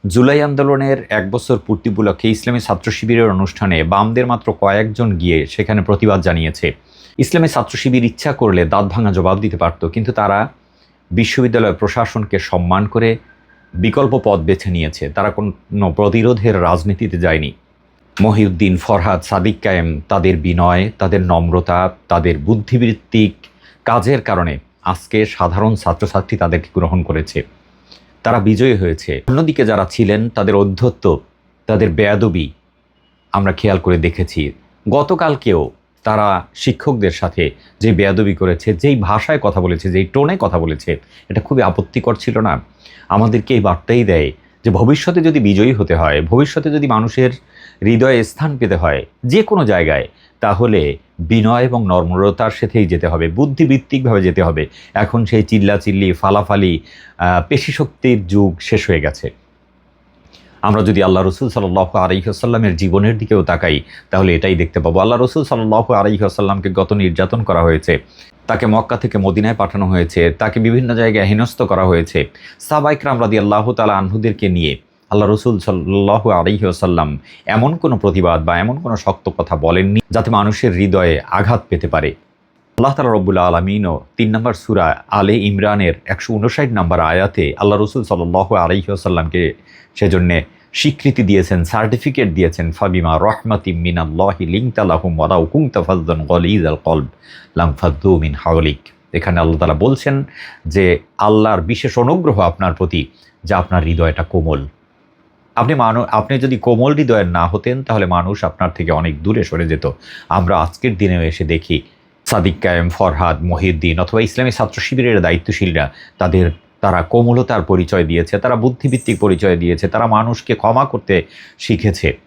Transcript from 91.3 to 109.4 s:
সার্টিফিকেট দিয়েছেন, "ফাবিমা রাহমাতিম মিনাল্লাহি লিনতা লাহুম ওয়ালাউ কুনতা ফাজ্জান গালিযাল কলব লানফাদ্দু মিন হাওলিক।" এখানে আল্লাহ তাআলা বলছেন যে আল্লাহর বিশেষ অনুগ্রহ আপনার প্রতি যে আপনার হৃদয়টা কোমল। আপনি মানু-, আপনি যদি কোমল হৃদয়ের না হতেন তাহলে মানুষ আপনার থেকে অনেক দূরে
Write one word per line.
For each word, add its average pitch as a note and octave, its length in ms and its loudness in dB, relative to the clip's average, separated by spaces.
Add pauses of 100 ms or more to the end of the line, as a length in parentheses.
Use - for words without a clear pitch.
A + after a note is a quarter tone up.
সার্টিফিকেট A2+ 720 -2
দিয়েছেন, E2 380 0
"ফাবিমা E2+ 480 0
রাহমাতিম G2+ 580 -2
মিনাল্লাহি E2+ 680 -2
লিনতা G#2+ 380 -2
লাহুম E2+ 360 0
ওয়ালাউ E2 260 2
কুনতা C3+ 360 0
ফাজ্জান E2 440 -2
গালিযাল E2+ 500 0
কলব D#2 320 -2 (500)
লানফাদ্দু E2+ 640 2
মিন D2+ 160 -2
হাওলিক।" D#2 440 0 (340)
এখানে F2 260 -2
আল্লাহ E2 180 2
তাআলা D#2+ 160 0
বলছেন C3+ 500 0 (440)
যে F2+ 320 2 (180)
আল্লাহর G#2+ 440 2
বিশেষ A2 380 -4
অনুগ্রহ C#3+ 400 2
আপনার F2+ 340 0
প্রতি E2 340 -4 (360)
যে E2+ 100 -2
আপনার F2+ 300 0
হৃদয়টা E2 400 0
কোমল। D#2 440 -2 (880)
আপনি B2 200 0
মানু-, A#2+ 360 2
আপনি A#2 280 0
যদি C3 180 0
কোমল B2 380 2
হৃদয়ের A#2+ 320 2
না E2+ 200 0
হতেন B2 360 -4
তাহলে G#2+ 220 0
মানুষ F2+ 380 -2
আপনার F2 320 -2
থেকে E2 160 -4
অনেক D#2 320 -2
দূরে G#2+ 200 0